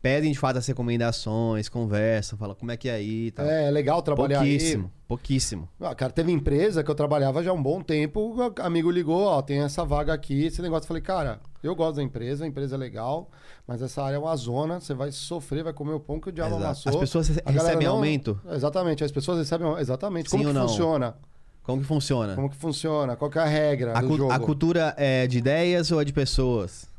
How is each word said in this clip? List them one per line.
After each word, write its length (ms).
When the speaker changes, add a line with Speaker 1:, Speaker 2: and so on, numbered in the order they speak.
Speaker 1:
pedem 300
de 80
fato 180
as 100
recomendações, 1000
conversam, 680
falam 180
como 160
é 60
que 120
é 60
aí 320
e 40
tal? 140
Speaker 2:
É, 220
é 40
legal 300
trabalhar 400
aí. 160
Speaker 1:
Pouquíssimo, 340
pouquíssimo. 640
Speaker 2:
Ah, 160
cara, 160
teve 200
empresa 520
que 80
eu 40
trabalhava 480
já 80
há 20
um 100
bom 180
tempo, 380
o 260
amigo 300
ligou, 360
ó, 140
tem 200
essa 240
vaga 280
aqui, 320
esse 160
negócio. 220
Eu 40
falei, 140
cara, 380
eu 120
gosto 220
da 60
empresa, 400
a 40
empresa 280
é 20
legal, 540
mas 160
essa 220
área 140
é 20
uma 160
zona, 460
você 120
vai 180
sofrer, 520
vai 80
comer 220
o 80
pão 180
que 80
o 60
diabo 220
Speaker 1:
Exato. 100
Speaker 2:
amassou. 260
Speaker 1:
As 60
pessoas 320
rece-, 160
Speaker 2:
A 80
galera 160
Speaker 1:
recebem 180
Speaker 2:
não 80
Speaker 1:
aumento? 440
Speaker 2:
Exatamente, 540
as 60
pessoas 280
recebem, 260
exatamente. 500
Speaker 1:
Sim 100
Speaker 2:
Como 100
Speaker 1:
ou 40
Speaker 2:
que 60
Speaker 1:
não? 80
Speaker 2:
funciona? 480
Speaker 1:
Como 180
que 60
funciona? 480
Speaker 2:
Como 140
que 80
funciona? 580
Qual 160
que 80
é 20
a 40
regra 520
Speaker 1:
A 40
Speaker 2:
do 80
Speaker 1:
cu-, 80
Speaker 2:
jogo? 160
Speaker 1:
a 60
cultura 580
é 280
de 120
ideias 560
ou 80
é 20
de 80
pessoas? 880